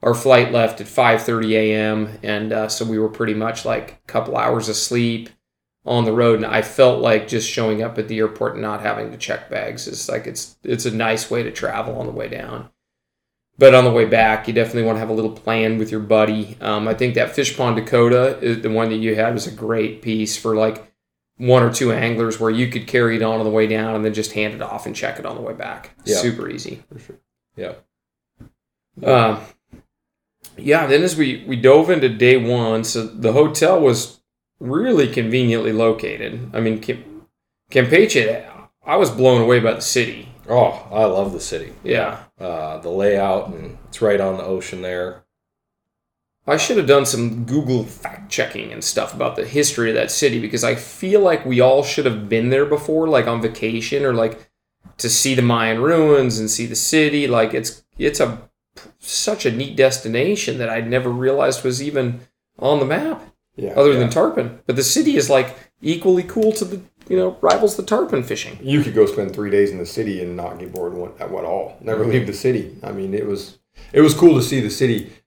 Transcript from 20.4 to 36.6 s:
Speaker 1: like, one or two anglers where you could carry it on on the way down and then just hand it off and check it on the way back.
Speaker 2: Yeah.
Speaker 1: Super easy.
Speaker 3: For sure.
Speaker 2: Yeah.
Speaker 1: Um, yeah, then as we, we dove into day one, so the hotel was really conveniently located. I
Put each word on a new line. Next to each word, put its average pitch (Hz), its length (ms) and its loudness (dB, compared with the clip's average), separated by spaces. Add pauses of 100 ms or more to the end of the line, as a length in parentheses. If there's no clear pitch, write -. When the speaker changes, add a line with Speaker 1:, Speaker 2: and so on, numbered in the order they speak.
Speaker 1:
like, 110 360 -2 (440)
one 123 280 4
or 113 80 2
two 120 200 0
anglers 113 460 -2
where 113 120 0
you 120 180 0
could 123 180 -8
carry 117 300 2
it 110 60 0
on 113 180 0
on 110 40 -2
the 107 60 0
way 110 160 2
down 110 300 -2
and 107 80 -4
then 110 100 -2
just 107 180 -6
hand 107 220 -4
it 110 80 -12
off - 240 -10
and - 100 -10
check - 220 -6
it - 80 -12
on - 100 -10
the 120 60 -12
way 113 100 -10
back. - 380 -14 (140)
Speaker 2:
Yeah. - 120 0
Speaker 1:
Super 113 320 -2
easy. - 340 -14 (100)
Speaker 3:
For 135 80 -18
sure. - 160 -20 (400)
Speaker 2:
Yeah. 92 160 -10 (1300)
Speaker 1:
Um, 113 360 4 (1160)
yeah, 151 300 2
then 139 160 4
as 170 140 0
we, 135 300 -2
we 131 100 -6
dove 139 340 8
into 147 180 4
day 120 280 6
one, 113 480 0
so 113 220 -4
the 110 260 -2
hotel 156 480 4
was 123 400 0 (400)
really 160 480 0
conveniently 113 640 0
located. 110 840 -2
I 113 60 -4